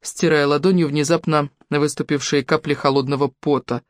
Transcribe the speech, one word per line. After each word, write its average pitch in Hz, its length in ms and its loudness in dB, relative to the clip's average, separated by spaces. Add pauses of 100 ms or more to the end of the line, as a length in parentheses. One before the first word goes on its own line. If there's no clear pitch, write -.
стирая 151 460 0
ладонью 160 400 2
внезапно 151 600 0 (200)
выступившие 147 760 -2
капли 156 300 -2
холодного 139 540 0
пота. 127 640 -2